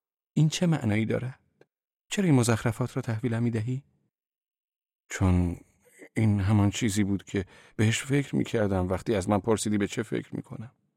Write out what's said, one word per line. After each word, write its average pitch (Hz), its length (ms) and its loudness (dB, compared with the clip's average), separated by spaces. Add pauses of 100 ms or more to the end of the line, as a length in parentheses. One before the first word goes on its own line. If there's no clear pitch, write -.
(340)
«این 151 160 4
چه - 180 0
معنایی 113 380 0
دارد؟ 123 340 -4 (720)
چرا 196 160 -2
این 160 100 6
مزخرفات 120 600 0
را 135 60 -2
تحویلم 117 420 -2
می‌دهی؟» 117 400 -2 (1300)
«چون 90 480 2 (580)
این 107 240 2
همان 101 300 4
چیزی 104 340 -2
بود 98 200 -2
که 98 220 -4 (300)
بهش 107 280 0
فکر 135 320 -2
می‌کردم 101 520 0
وقتی 98 280 -2
از 95 140 -2
من 104 100 2
پرسیدی 107 380 0
به 101 100 0
چه 117 160 -6
فکر 113 320 -6
می‌کنم.» - 360 -12 (260)